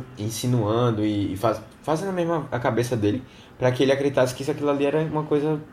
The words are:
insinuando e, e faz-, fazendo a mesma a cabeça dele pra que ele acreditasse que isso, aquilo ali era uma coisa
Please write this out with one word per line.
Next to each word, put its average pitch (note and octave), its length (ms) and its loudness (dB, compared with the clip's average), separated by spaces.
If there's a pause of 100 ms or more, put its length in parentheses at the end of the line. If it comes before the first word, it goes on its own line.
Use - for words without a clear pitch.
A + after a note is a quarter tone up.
(180)
insinuando A2+ 880 0
e, G2+ 280 0
e G2 40 -6
faz-, A2 240 0 (200)
fazendo D#3+ 280 -2
a F#3+ 40 -4
mesma E3+ 380 -2
a B2+ 80 -2
cabeça B2 380 0
dele G#2 260 0 (340)
pra B2+ 140 2
que B2+ 120 2
ele C3 100 4
acreditasse C3+ 420 0
que - 60 -10
isso, D3+ 100 -2
aquilo C#3+ 180 0
ali C#3+ 160 2
era D3 180 2
uma D3+ 200 -2
coisa D3+ 380 0 (120)